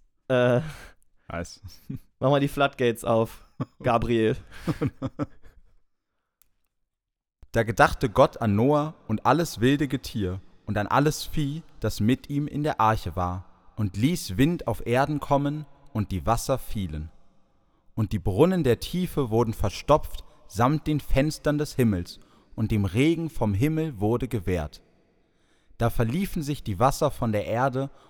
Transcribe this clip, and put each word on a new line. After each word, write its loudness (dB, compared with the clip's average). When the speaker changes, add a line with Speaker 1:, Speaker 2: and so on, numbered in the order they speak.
Speaker 1:
Äh, 4
Speaker 2:
Nice. -10
Speaker 1:
mach 2
mal 4
die 2
Floodgates 0
auf, 0
Speaker 2:
<laughs> -10
Speaker 1:
Gabriel." 2
Speaker 2:
Da 2
gedachte 2
Gott 4
an 2
Noah 2
und -4
alles 2
wilde 4
Getier -4
und -4
an -2
alles 2
Vieh, -4
das -2
mit 0
ihm -2
in -6
der -2
Arche 2
war, -4
und -4
ließ -2
Wind 2
auf -4
Erden 0
kommen, -2
und -4
die -4
Wasser 0
fielen. -6
Und -2
die -2
Brunnen 4
der 4
Tiefe -4
wurden 2
verstopft 0
samt 0
den 0
Fenstern 0
des -6
Himmels, 0
und -2
dem 2
Regen 0
vom -2
Himmel -2
wurde 0
gewährt. -4
Da 0
verliefen -2
sich -6
die -6
Wasser 2
von -2
der -2
Erde -2